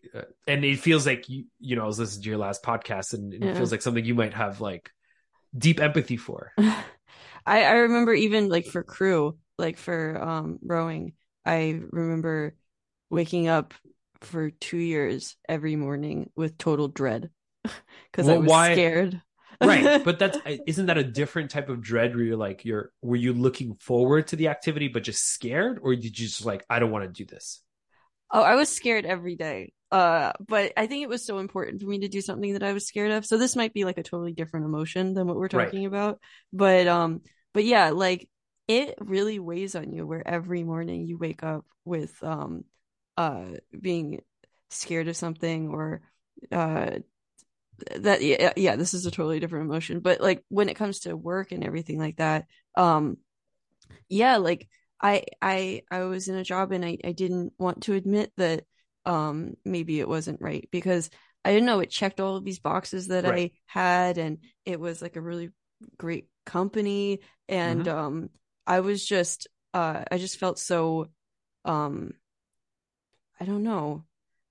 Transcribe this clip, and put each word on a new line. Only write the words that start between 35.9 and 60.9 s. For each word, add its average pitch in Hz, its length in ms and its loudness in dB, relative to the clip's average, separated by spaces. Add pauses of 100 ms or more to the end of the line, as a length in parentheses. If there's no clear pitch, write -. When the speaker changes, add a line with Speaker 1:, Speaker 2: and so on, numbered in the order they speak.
Speaker 2:
But, 185 320 8
um, 170 340 2 (320)
but 214 120 4
yeah, 214 260 6
like, 180 400 0 (380)
it 254 320 2
really 202 400 0
weighs 180 340 -6
on 156 180 -8
you 165 140 -8
where 160 200 -8
every 175 360 -2
morning 165 440 -4
you 170 120 -8
wake 160 240 -6
up 156 240 -6 (180)
with, 160 400 -6
um, 147 400 -8 (540)
uh, 101 380 -4 (220)
being 165 440 -4 (480)
scared 165 380 -6
of 165 80 -6
something 160 520 -4
or, 156 340 -6 (500)
uh, 160 480 -2 (960)
that, 202 260 2
yeah, 151 340 4
yeah, 175 200 2
this 175 180 -2
is 180 120 -4
a 170 40 -4
totally 160 300 -2
different 165 240 -6
emotion. 160 360 -4
But, 185 200 2
like, 185 300 2
when 196 180 2
it - 80 -4
comes 202 240 -4
to 170 160 -8
work 175 340 -6
and 180 140 -6
everything 156 340 -6
like 156 200 -4
that, 156 280 0 (300)
um, 156 400 2 (920)
yeah, 233 280 4
like, 175 320 0 (320)
I, 202 240 2 (160)
I, 190 500 -2
I 180 140 -4
was 185 240 -6
in 190 60 -4
a 185 100 -4
job 190 280 -2
and 180 120 -2
I, 170 180 -4
I 180 100 -4
didn't 180 460 -2
want 180 260 -2
to 208 100 0
admit 196 420 0
that, 165 280 0 (420)
um, 156 480 -2 (100)
maybe 165 340 -2
it 139 100 -2
wasn't 160 340 -6
right - 280 -6
because 175 380 0 (340)